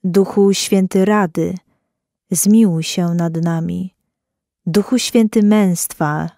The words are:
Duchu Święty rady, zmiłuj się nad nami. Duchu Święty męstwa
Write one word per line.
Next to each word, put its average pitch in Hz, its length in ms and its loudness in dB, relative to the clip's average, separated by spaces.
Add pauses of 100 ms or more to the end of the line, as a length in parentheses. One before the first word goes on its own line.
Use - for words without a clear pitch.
Duchu 196 500 2
Święty 190 520 0
rady, 185 500 -2 (800)
zmiłuj 196 480 2
się 175 300 -4
nad 170 220 -2
nami. 170 600 -4 (720)
Duchu 202 340 0
Święty 220 440 0
męstwa 170 960 0